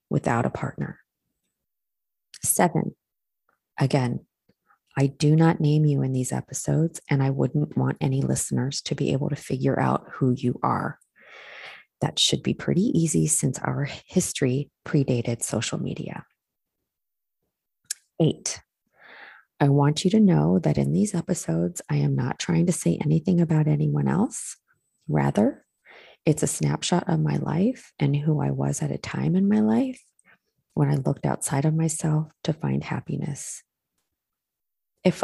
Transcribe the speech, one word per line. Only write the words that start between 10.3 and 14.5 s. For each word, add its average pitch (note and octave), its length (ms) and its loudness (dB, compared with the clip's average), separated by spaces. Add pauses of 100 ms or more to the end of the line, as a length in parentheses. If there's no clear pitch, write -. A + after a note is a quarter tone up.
you B2 320 -2
are. A#2+ 360 0 (1000)
That - 160 -2
should - 260 2
be C3 100 0
pretty E3+ 440 0
easy D#3+ 300 2
since C#3+ 320 0
our C3+ 280 -2 (200)
history C#3 640 0 (140)